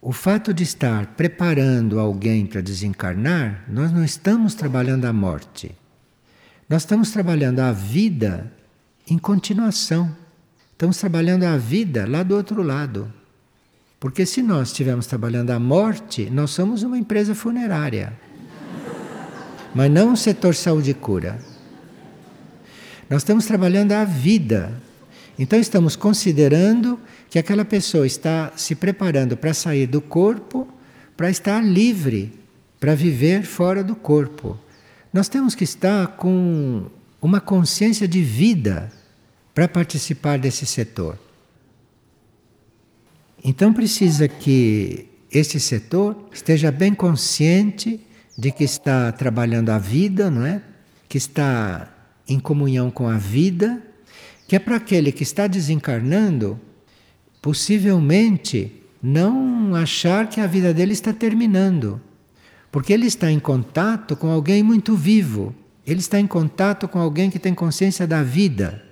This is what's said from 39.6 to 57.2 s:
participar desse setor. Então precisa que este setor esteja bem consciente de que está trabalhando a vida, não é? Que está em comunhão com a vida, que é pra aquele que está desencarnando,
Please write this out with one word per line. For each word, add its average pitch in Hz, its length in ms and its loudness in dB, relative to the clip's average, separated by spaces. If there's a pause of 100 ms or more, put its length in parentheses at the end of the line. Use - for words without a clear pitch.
participar 151 720 -2
desse 135 260 -2
setor. 104 540 -6 (2250)
Então 190 280 4
precisa 185 540 2
que 107 840 0 (220)
este 151 300 0
setor 185 720 -2
esteja 160 400 2
bem 190 220 2
consciente 190 1040 0 (360)
de 120 140 -2
que 147 140 -2
está 127 480 0
trabalhando 117 580 0
a 110 80 2
vida, 185 520 0
não 123 140 0
é? 190 180 -4 (460)
Que 143 100 -4
está 113 720 -4 (360)
em 135 120 0
comunhão 131 500 0
com 120 180 -4
a 113 80 0
vida, 175 640 0 (640)
que 190 80 2
é - 20 4
pra 220 180 -2
aquele 175 360 2
que 139 100 -6
está 202 240 -2
desencarnando, 143 1120 0 (800)